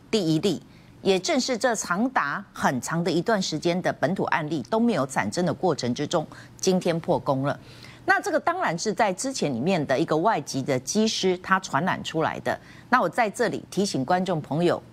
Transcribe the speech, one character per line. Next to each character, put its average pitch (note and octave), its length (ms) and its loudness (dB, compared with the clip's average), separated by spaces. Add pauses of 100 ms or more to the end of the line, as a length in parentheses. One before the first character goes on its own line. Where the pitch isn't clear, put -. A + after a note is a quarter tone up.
第 F3 240 2
一 D#3 60 4
例， D#3+ 240 0 (400)
也 F#3+ 160 4
正 C4 220 0
是 B3 160 -2
这 A#3+ 180 2
长 G3+ 360 0
达 F3 420 -2
很 D#3 280 0
长 E3 220 -2
的 F3+ 80 0
一 E3 120 2
段 A3 180 2
时 D#3 180 -4
间 E3+ 220 0
的 E3 100 0
本 - 240 -2
土 F#3+ 100 -2
案 D3+ 260 -2
例 C#3 140 -2
都 A3 140 0
没 A#3 140 4
有 C#3 140 0
产 F#3+ 260 -2
生 F3+ 140 0
的 C#3+ 60 0
过 E3+ 220 0
程 B2 200 -2
之 D3 120 -4
中， D#3 200 0 (320)
今 F#3 200 2
天 E3+ 220 0
破 D#3 180 2
功 C3+ 240 0
了。 C#3+ 160 -2 (460)
那 F#4 160 2
这 G4+ 100 -4
个 D4+ 80 2
当 E4+ 220 -2
然 F3 180 0
是 G#3+ 140 -2
在 G#3+ 180 2
之 B3+ 220 -4
前 D#3+ 200 -2
里 A#2 60 -2
面 D#3 280 2
的 C3 120 2
一 D#3+ 60 2
个 D#3+ 100 0
外 F3+ 280 2
籍 C3+ 200 -4
的 C3 160 0
机 G#3+ 300 0
师 F#3 300 0
他 F#3+ 220 2
传 C#3+ 260 -2
染 E3+ 180 -2
出 D#3+ 180 -4
来 B2 180 -2
的。 - 180 -4 (320)
那 B3+ 100 4
我 F#3 80 2
在 A3+ 220 0
这 A3+ 180 0
里 - 220 -6
提 G3 160 0
醒 C4 180 -2
观 F#3 180 2
众 F3+ 200 0
朋 D#3 200 -2
友， D3+ 200 2 (100)